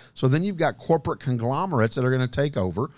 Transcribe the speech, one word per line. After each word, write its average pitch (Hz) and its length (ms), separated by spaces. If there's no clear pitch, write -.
So - 140
then 147 160
you've 196 140
got 156 200
corporate 160 440
conglomerates 127 760
that 131 80
are 127 80
gonna 127 160
take 139 300
over, 95 400